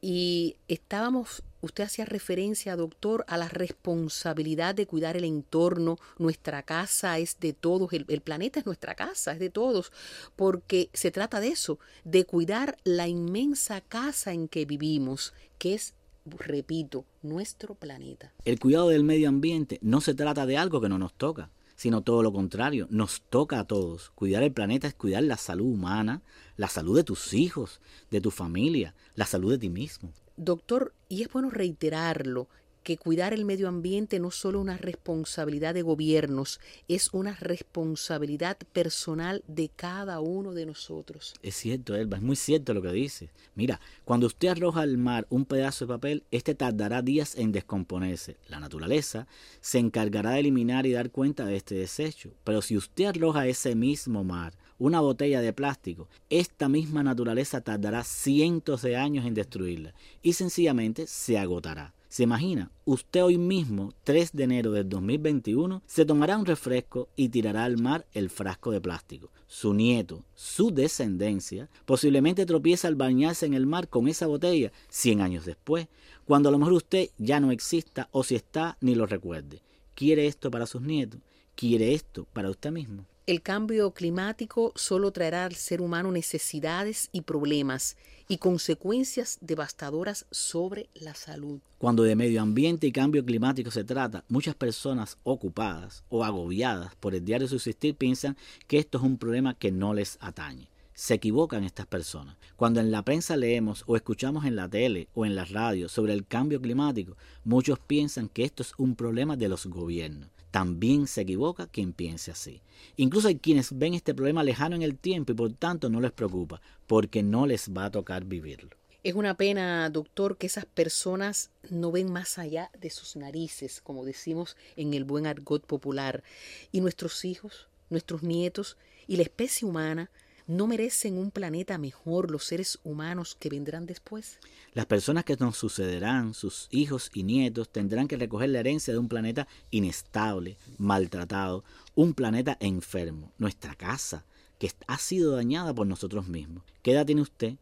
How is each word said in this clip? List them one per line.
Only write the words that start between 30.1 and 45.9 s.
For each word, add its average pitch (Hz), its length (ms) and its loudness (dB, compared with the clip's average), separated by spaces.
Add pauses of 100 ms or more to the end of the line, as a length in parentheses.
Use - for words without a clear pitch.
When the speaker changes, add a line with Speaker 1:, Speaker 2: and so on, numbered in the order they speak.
Speaker 1:
Doctor, 180 560 -2 (160)
y 196 140 -6
es - 100 -10
bueno 262 160 -2
reiterarlo, 156 1000 -2 (360)
que 165 140 -2
cuidar 175 340 0
el 214 140 -2
medio 196 220 0
ambiente 185 520 -2
no 175 100 -2
es - 60 -10
solo 196 240 -2
una 190 160 -4
responsabilidad 160 1000 -4
de 175 80 0
gobiernos, 151 760 2 (280)
es - 260 0
una 190 220 -4
responsabilidad 160 1200 -4 (160)
personal 170 760 -2
de 156 220 -4
cada 180 500 -8
uno 180 360 -4
de 165 100 -4
nosotros. 156 800 -12
Speaker 2:
Es 95 120 -8
cierto, 113 400 -4
Elba, 104 220 -2
es 98 60 -4
muy 135 120 0
cierto 139 380 0
lo 101 80 0
que 90 100 -4
dices. 104 380 -4 (240)
Mira, 110 260 -2 (240)
cuando 120 220 4
usted 165 220 2
arroja 170 340 2
al 139 160 2
mar 123 320 0
un 131 160 2
pedazo 135 400 0
de 117 40 -10
papel, 139 420 -2